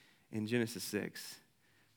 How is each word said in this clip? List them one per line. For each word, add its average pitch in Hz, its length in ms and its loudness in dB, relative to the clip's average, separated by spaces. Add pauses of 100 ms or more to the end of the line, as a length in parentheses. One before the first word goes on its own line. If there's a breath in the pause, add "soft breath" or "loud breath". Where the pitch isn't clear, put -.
(320 soft breath)
in 107 160 0
Genesis 113 340 2
six - 540 -4 (600)